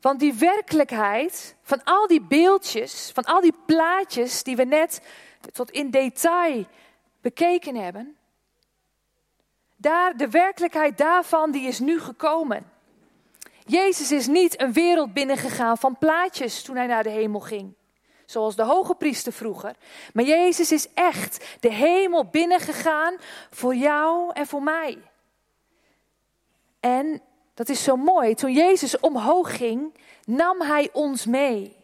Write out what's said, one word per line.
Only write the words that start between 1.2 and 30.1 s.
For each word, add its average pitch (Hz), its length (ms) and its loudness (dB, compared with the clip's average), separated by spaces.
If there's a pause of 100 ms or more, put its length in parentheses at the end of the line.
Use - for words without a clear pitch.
van 269 220 -4
al 392 240 2
die 330 140 4
beeldjes, 277 920 0
van 254 100 -4
al 339 180 2
die 339 140 6 (100)
plaatjes 320 800 0
die 254 120 -6
we 247 80 2
net 302 380 0 (520)
tot - 180 -8
in 277 200 -6
detail 269 760 0 (560)
bekeken 339 540 -2
hebben, 214 420 -12 (1600)
daar, 339 420 2
de 254 120 -2
werkelijkheid 330 680 2
daarvan, 320 540 2
die 269 160 -4
is 247 120 -6
nu 311 200 0
gekomen. 302 720 -4 (920)
Jezus 339 460 0
is 269 160 0
niet 339 340 2
een 254 120 -2
wereld 320 400 2
binnengegaan 247 640 -2
van 262 200 -2
plaatjes 320 640 -2
toen 262 140 -12
hij 247 120 -2
naar 226 160 0
de 214 60 -2
hemel 214 300 -4
ging. 196 340 -12 (520)
Zoals 220 300 -4
de 220 80 0
hoge 339 320 0
priester 254 380 -6
vroeger. 214 420 -10 (380)
Maar 233 120 0
Jezus 339 460 2
is 311 220 -2
echt - 680 -4
de 233 120 2
hemel 339 540 2
binnengegaan 311 880 0 (340)
voor 254 260 -4
jou 311 580 0
en 285 140 -6
voor 285 160 -8
mij. 311 380 -4 (1800)
En 269 420 -2 (320)
dat 233 160 -10
is 277 140 -4
zo 269 120 2
mooi. 262 400 2
Toen 262 180 -2
Jezus 330 460 4
omhoog 302 560 0
ging, 247 380 -4 (320)